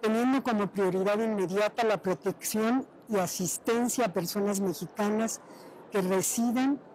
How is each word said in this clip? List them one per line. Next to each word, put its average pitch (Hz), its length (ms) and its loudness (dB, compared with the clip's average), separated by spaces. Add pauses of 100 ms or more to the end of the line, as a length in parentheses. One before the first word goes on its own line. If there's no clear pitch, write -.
teniendo 240 400 2
como 208 240 0
prioridad 190 520 2
inmediata 208 640 0
la 214 140 4
protección 214 880 -2 (220)
y 214 100 0
asistencia 226 880 0
a 175 80 -2
personas 202 480 -2
mexicanas 208 800 -2 (500)
que 202 100 0
residan 233 760 2 (160)